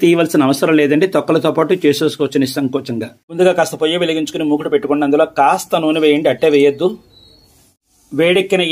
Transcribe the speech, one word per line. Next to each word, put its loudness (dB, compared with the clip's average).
తీయవలసిన 2
అవసరం 0
లేదండి, 2
తొక్కలతో 0
పాటు 0
చేసేసుకోవచ్చు 0
నిస్సంకోచంగా. -6
ముందుగా 2
కాస్త -2
పొయ్యి 0
వెలిగించుకుని -4
మూకుడు -2
పెట్టుకోండి. 0
అందులో 2
కాస్త 0
నూనె 0
వేయండి, 2
అట్టే 2
వేయొద్దు. 2
వేడెక్కిన 0